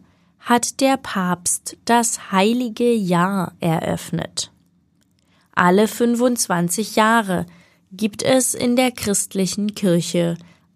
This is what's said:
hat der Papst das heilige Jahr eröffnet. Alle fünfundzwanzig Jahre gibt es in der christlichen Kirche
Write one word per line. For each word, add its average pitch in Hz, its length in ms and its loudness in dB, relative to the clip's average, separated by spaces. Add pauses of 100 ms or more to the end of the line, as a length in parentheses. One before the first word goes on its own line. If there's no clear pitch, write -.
(380)
hat - 440 -2
der 269 160 2
Papst 180 880 -4
das - 460 0
heilige 233 640 0
Jahr 185 680 0
eröffnet. - 920 -4 (1000)
Alle 185 360 4
fünfundzwanzig 226 1080 -2
Jahre 214 520 2 (440)
gibt 208 300 -4
es 262 320 2
in 240 220 -2
der 254 160 2
christlichen 202 840 -4
Kirche 170 640 0 (380)